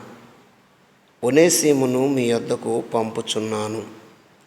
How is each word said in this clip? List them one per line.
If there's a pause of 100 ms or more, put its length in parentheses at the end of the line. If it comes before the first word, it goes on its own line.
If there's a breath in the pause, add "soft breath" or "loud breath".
(1200)
ఒనేసిమును
మీ
యొద్దకు
పంపుచున్నాను. (480)